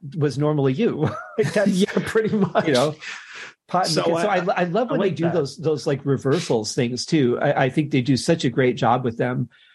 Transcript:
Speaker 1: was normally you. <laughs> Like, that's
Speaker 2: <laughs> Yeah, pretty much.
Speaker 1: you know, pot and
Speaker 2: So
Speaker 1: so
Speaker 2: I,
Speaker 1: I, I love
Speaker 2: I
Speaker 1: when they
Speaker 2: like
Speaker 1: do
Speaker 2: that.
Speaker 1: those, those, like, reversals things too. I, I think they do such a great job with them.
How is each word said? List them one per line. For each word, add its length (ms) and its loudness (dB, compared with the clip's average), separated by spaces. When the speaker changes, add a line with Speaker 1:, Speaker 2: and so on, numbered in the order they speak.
Speaker 1:
was 220 -2
normally 340 2
you. 360 0
<laughs> 140 -10
Like, 140 0
that's 180 2
Speaker 2:
<laughs> 0 -
Yeah, 220 2
pretty 280 0
much. 320 0
Speaker 1:
you 80 2
know, 200 2
pot 180 0
and 80 -2
Speaker 2:
So 100 0
Speaker 1:
so 100 2
Speaker 2:
I, 240 0
Speaker 1:
I, 80 -2
I 20 0
love 240 0
Speaker 2:
I 40 -6
Speaker 1:
when 80 0
they 80 2
Speaker 2:
like 80 -4
Speaker 1:
do 80 -2
Speaker 2:
that. 100 0
Speaker 1:
those, 240 -2
those, 280 -2
like, 180 0
reversals 680 0
things 320 -2
too. 340 4
I, 240 2
I 60 4
think 220 -2
they 100 2
do 140 2
such 280 0
a 60 0
great 260 2
job 280 2
with 120 -4
them. 320 -4